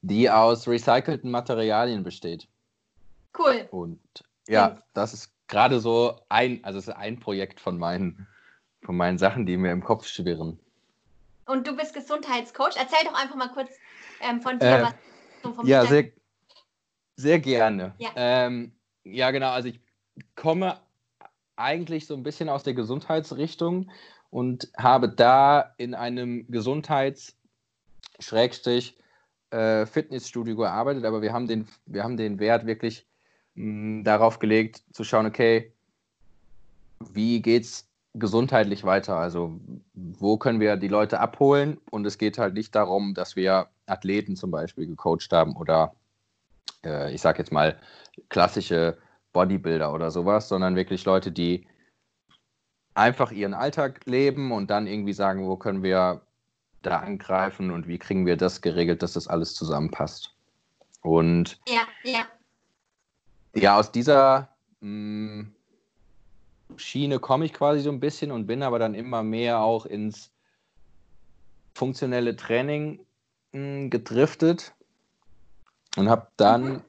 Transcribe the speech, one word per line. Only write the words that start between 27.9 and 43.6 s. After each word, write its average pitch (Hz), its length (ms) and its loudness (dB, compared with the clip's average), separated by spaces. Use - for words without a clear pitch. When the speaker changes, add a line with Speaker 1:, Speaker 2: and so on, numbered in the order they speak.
Speaker 1:
Schrägstrich, 123 760 0
äh, 110 360 0
Fitnessstudio 120 680 -6
gearbeitet, 113 500 -2
aber 110 160 -2
wir 107 100 -2
haben 120 160 -4
den, 110 180 -4
wir 98 180 -6
haben 120 140 -6
den 104 200 -4
Wert 113 280 2
wirklich, 113 400 -6
mm, 107 500 -8
darauf 107 340 4
gelegt, 110 440 0
zu 110 120 -10
schauen, 110 220 2
okay, 113 460 2
wie 110 300 0
geht's 117 460 2
gesundheitlich 110 720 0
weiter? 98 320 0
Also 85 440 -4
wo 98 440 -2
können 117 220 0
wir 104 160 2
die 95 120 -4
Leute 104 320 0
abholen? 143 580 2
Und 104 160 -6
es 101 120 -8
geht 107 200 -2
halt 98 160 -2
nicht 107 200 -8
darum, 101 400 0
dass 90 220 -8
wir 95 320 2